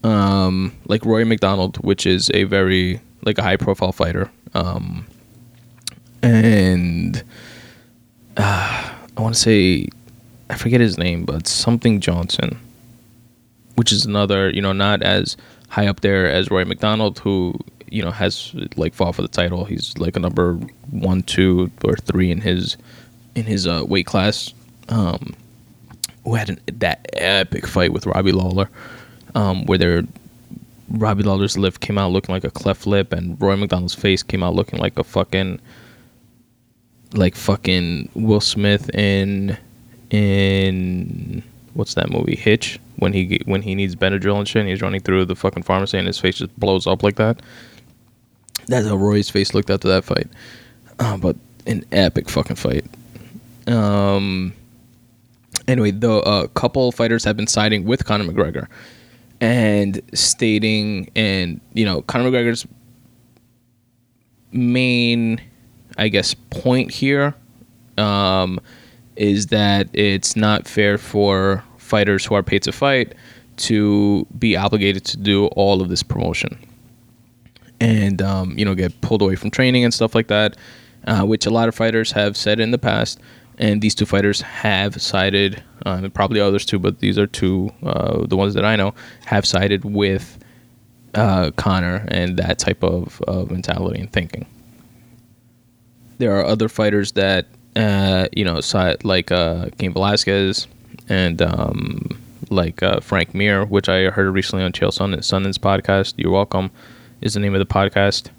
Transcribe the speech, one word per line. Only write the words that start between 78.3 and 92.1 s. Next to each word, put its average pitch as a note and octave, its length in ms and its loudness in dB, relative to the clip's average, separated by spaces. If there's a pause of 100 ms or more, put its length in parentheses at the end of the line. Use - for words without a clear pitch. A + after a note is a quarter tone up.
you G#2 60 0
know, G2 100 0
get F2+ 260 -2
pulled G#2+ 220 0
away F#2+ 140 2
from G#2 140 -4
training B2+ 340 2
and A#2 80 4
stuff - 220 0
like A2+ 140 2
that, G#2 280 2 (500)
uh, G2+ 160 2
which G#2+ 240 0
a G#2 40 0
lot A2+ 180 2
of A2+ 60 -2
fighters A2+ 380 0
have G#2 240 0
said G#2+ 240 0
in A2+ 100 0
the B2 80 0
past. A2+ 420 -2 (380)
And G#2 240 2
these G#2+ 120 2
two G#2 120 0
fighters G2+ 340 2
have G2+ 600 -2
sided, G2 600 0 (240)
um, F#2 180 -4
and G2 100 -8
probably G#2 260 0
others G2+ 260 2
too, G2 140 -2
but F#2+ 180 -2
these G2+ 200 0
are G#2 80 2
two, F#2+ 460 -2 (120)
uh, - 420 -2
the F#2+ 100 0
ones G2 180 0
that G2+ 100 0
I A2 100 2
know, G2+ 200 0 (320)
have G2+ 200 0
sided G2 380 2
with, G2+ 540 -2 (760)
uh, F#2+ 380 2
Conor F#2 560 -2
and F2+ 280 -2